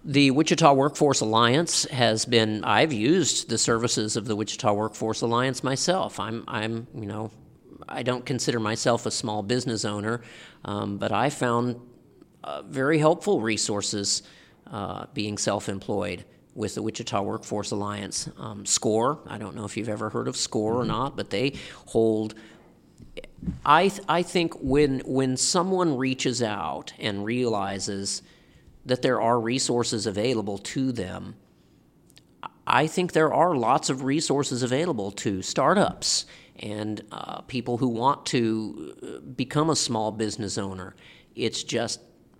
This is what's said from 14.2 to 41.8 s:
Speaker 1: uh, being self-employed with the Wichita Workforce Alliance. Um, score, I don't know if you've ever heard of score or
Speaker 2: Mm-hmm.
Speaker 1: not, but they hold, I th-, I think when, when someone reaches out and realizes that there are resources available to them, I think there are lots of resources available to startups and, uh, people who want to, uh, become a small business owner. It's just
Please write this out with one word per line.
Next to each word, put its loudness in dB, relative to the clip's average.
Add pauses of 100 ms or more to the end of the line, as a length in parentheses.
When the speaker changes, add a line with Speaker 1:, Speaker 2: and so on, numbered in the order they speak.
Speaker 1:
uh, -8
being -4
self-employed -4 (300)
with -4
the -4
Wichita -4
Workforce -6
Alliance. -6 (100)
Um, -12
score, 2
I -10
don't -10
know -10
if -8
you've -4
ever -4
heard -4
of -4
score 0
or 0
Speaker 2:
Mm-hmm. 0
Speaker 1:
not, -2
but -6
they 0 (320)
hold, 2 (1300)
I 6
th-, -4
I 2
think 0
when, 4
when 2
someone 2
reaches 0
out -4
and -4
realizes -2 (640)
that 0
there 2
are 4
resources 0
available -2
to -2
them, -8 (1300)
I 4
think -2
there 4
are 4
lots 2
of -2
resources 0
available 0
to -2
startups 2 (320)
and, -6 (100)
uh, -12
people -4
who 2
want 2
to, -2
uh, -12
become -2
a 4
small 0
business -4
owner. -8 (380)
It's -4
just -4 (400)